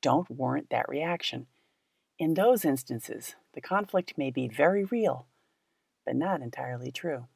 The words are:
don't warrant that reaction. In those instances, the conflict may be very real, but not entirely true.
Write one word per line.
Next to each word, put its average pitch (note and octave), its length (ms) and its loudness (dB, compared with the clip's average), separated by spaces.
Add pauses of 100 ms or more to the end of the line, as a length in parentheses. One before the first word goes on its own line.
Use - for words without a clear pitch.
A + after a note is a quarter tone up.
don't C#3+ 300 2
warrant C3 380 -2
that - 180 0
reaction. D3+ 600 -4 (680)
In D#3+ 180 2
those A3 280 6
instances, - 720 -2 (180)
the - 60 -12
conflict F#3+ 560 -2
may C3+ 160 -2
be B2+ 160 -2
very F3 380 4
real, G3 400 0 (800)
but B2+ 100 -2
not D#3+ 260 0
entirely B2 480 -8
true. C3 360 -6 (100)